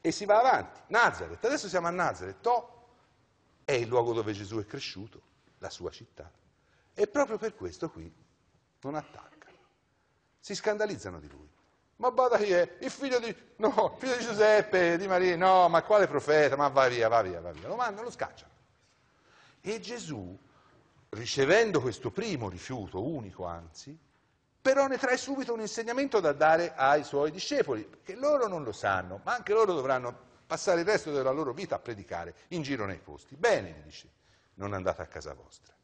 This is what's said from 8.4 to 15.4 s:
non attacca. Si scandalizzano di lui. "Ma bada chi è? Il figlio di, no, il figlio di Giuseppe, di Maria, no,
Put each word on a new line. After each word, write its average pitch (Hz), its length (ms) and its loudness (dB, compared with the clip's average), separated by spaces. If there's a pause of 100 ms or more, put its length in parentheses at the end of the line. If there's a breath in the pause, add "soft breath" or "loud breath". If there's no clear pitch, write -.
non 139 120 -8
attacca. - 540 -14 (880)
Si - 160 -12
scandalizzano 208 640 -4
di 76 100 -18
lui. - 200 -20 (480)
"Ma 247 140 -2
bada 240 260 2
chi 208 160 2
è? 175 280 2
Il 262 100 -8
figlio 262 280 -2
di, 226 160 -4 (220)
no, 214 380 2
il - 40 -20
figlio 254 180 -2
di 247 80 -4
Giuseppe, 208 760 4
di 190 100 -4
Maria, 185 280 4
no, 185 320 6